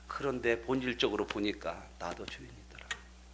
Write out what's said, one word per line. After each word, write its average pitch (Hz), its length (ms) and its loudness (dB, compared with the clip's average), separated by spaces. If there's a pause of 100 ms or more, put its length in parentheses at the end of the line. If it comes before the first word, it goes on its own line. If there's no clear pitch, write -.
그런데 120 540 2
본질적으로 123 640 2
보니까 98 580 0 (140)
나도 87 260 -4
죄인이더라. - 640 -12 (480)